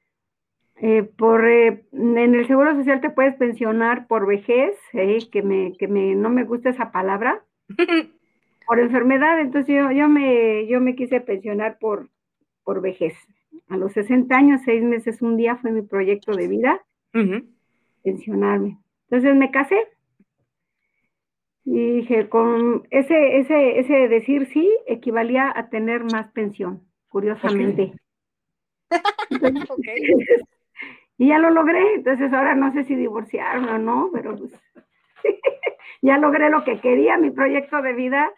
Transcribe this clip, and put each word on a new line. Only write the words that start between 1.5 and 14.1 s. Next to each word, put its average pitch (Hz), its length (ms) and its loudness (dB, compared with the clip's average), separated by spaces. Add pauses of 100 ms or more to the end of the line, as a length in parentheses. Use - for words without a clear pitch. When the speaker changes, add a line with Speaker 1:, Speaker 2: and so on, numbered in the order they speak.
Speaker 1:
en 240 420 2
el 240 120 0
Seguro 269 300 4
Social 269 240 0
te 302 80 -4
puedes 269 280 0
pensionar 233 680 -2
por 208 200 -2
vejez, 240 500 0 (160)
eh, 208 260 0 (140)
que 196 100 -2
me, 190 360 -2
que 196 100 -4
me, 196 260 0
no 208 140 0
me 247 160 0
gusta 240 240 -4
esa 247 240 -4
palabra, 196 500 -4 (260)
Speaker 2:
<laughs> 330 440 -2 (540)
Speaker 1:
por 233 120 2
enfermedad. 262 640 2
Entonces 285 340 -2
yo, 277 160 2
yo 285 180 2
me, 233 580 2
yo 247 160 0
me 254 140 0
quise 247 260 -4
pensionar 214 560 -6
por, 208 320 -6 (520)
por 190 200 -6
vejez. 180 320 -4 (560)
A 196 80 -6
los 196 160 -6
sesenta 247 420 0